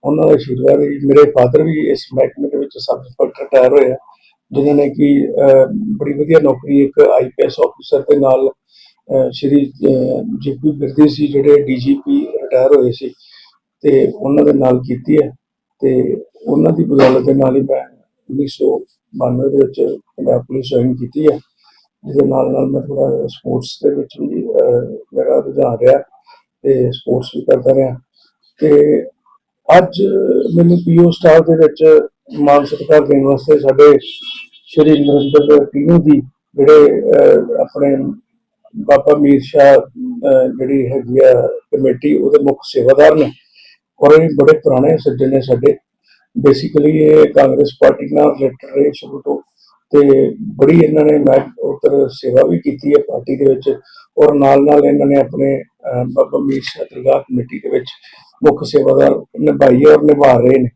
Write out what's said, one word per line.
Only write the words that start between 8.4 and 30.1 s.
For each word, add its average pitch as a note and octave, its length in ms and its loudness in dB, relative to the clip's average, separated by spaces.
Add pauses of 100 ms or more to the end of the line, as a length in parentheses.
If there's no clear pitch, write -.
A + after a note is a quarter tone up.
ਅਹ, - 840 -8
ਸ਼੍ਰੀ, C#3 400 -2 (160)
ਅਹ, B2+ 360 -2 (200)
ਜੀ C#3 80 -6
ਪੀ C3 200 -4
ਬਿਰਦੀ C#3+ 380 0
ਸੀ, D3+ 180 -6
ਜਿਹੜੇ C#3+ 340 2
ਡੀ C3 140 -4
ਜੀ C3 200 -2
ਪੀ C#3+ 300 -4
ਰਿਟਾਇਰ - 520 -2
ਹੋਏ B2 140 0
ਸੀ, B2 180 -12 (720)
ਤੇ C3+ 340 0
ਉਹਨਾਂ D3 300 0
ਦੇ D3 80 2
ਨਾਲ C3 260 0
ਕੀਤੀ B2+ 440 -4
ਹੈ। C#3+ 80 -6 (480)
ਤੇ B2+ 420 -2 (260)
ਉਹਨਾਂ D3+ 240 0
ਦੀ E3 120 -2
ਬਦੌਲਤ C3 420 2
ਦੇ C#3 80 0
ਨਾਲ C3+ 220 0
ਹੀ C#3 60 0
ਮੈਂ C3+ 240 -6 (440)
ਉੱਨੀ C3+ 180 -6
ਸੌ C3+ 320 -4 (380)
ਬਾਨਵੇਂ B2+ 320 -4
ਦੇ C#3 80 -2
ਵਿੱਚ C3+ 400 -2 (200)
ਪੰਜਾਬ B2 240 -2
ਪੁਲਿਸ C3 240 -10
ਜੁਆਇਨ B2+ 300 -2
ਕੀਤੀ B2+ 360 -4
ਹੈ, D3+ 80 -6 (680)
ਜਿਹਦੇ C#3 220 -2
ਨਾਲ C3 240 -2
ਨਾਲ C3+ 140 -4
ਮੈਂ C3+ 160 -6
ਥੋੜ੍ਹਾ C3+ 460 -6
ਸਪੋਰਟਸ - 560 -10
ਦੇ C#3+ 120 -2
ਵਿੱਚ C#3+ 140 -10 (120)
ਵੀ, - 260 -8
ਅਹ, - 500 -2 (160)
ਮੇਰਾ C3+ 260 -2
ਰੁਝਾਨ C3+ 420 -4
ਰਿਹਾ C3 180 2 (640)
ਤੇ B2+ 300 -2
ਸਪੋਰਟਸ - 440 -6
ਵੀ D3 60 -10
ਕਰਦਾ C3+ 340 0
ਰਿਹਾ। C3 220 -2 (640)
ਤੇ D3 420 2 (760)
ਅੱਜ F3+ 240 0 (540)